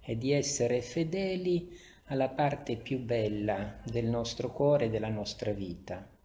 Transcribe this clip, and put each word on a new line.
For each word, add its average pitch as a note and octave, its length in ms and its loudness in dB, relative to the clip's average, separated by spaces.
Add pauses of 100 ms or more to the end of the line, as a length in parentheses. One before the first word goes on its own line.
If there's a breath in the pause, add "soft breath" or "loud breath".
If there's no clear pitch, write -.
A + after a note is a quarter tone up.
e A#2 160 -4
di C3 160 2
essere B2 500 2
fedeli F3+ 920 0 (280 loud breath)
alla C3+ 240 0
parte C#3+ 480 0
più B2+ 240 -4
bella G#2+ 840 0
del A2+ 220 0
nostro A#2 460 -2
cuore C#3+ 320 4
e A2 60 0
della A2 180 0
nostra G#2 440 -4
vita F#2+ 560 -6 (160)